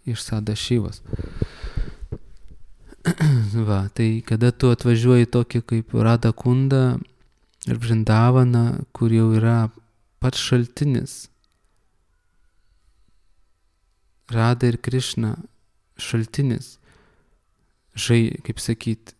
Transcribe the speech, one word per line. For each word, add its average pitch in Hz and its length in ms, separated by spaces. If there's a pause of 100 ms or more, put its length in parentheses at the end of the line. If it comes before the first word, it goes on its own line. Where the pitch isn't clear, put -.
Iš 117 180
Sada 107 320
Šivos. - 460 (2000)
<clears throat> 117 680
Va, 98 120 (140)
tai 113 320
kada 117 240
tu 123 200
atvažiuoji 120 600
tokį 120 300 (100)
kaip 113 240
Radha 113 360
Kundą 127 680 (680)
ir 120 120
Vrindavaną, 117 1120
kur 117 200
jau 113 240
yra 113 340 (500)
pats 127 200
šaltinis, - 920 (3000)
Radha 120 400
ir 117 80
Krišna 120 560 (680)
šaltinis, 123 760 (1200)
žai-, 117 480
kaip - 160
sakyt - 580